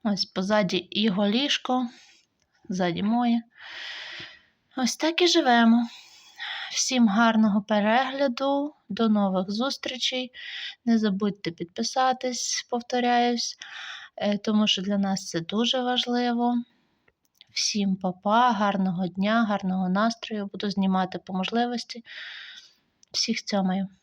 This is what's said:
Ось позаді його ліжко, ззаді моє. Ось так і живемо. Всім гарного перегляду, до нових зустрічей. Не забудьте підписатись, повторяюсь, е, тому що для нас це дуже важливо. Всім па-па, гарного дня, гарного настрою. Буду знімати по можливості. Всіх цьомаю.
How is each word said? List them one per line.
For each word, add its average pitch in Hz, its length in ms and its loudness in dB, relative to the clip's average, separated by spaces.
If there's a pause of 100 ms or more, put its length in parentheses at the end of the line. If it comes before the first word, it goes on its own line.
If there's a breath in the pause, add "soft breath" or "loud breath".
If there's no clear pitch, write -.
Ось 202 220 -2
позаді 190 640 0
його 208 360 0
ліжко, 254 600 0 (800 loud breath)
ззаді 180 340 -2
моє. 233 380 2 (1400 loud breath)
Ось 254 200 0
так 330 240 0
і 349 60 6
живемо. 240 600 6 (840 loud breath)
Всім 247 360 4
гарного 220 540 4
перегляду, 269 1120 0 (160)
до 220 200 2
нових 196 420 2
зустрічей. 254 800 -4 (540 loud breath)
Не 233 120 4
забудьте 202 540 -2
підписатись, 254 1160 -2
повторяюсь, 240 880 0 (600 loud breath)
е, 208 200 0
тому 214 300 2
що 196 140 0
для 202 160 -2
нас 190 320 -2
це 170 100 -4
дуже 226 420 -2
важливо. 240 760 0 (1000)
Всім 196 420 0
па-па, 208 560 2
гарного 190 560 0
дня, 208 360 0
гарного 190 460 0
настрою. 208 640 -2
Буду 202 180 -4
знімати 190 500 0
по - 140 -12
можливості. 233 680 -4 (1080 loud breath)
Всіх - 320 -4
цьомаю. 190 440 -2 (140)